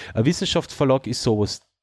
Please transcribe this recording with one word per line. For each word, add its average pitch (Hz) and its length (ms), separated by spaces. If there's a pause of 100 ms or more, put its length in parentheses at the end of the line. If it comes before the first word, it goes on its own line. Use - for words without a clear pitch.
(140)
ein 110 100
Wissenschaftsverlag 151 840
ist 117 160
sowas, 104 380 (220)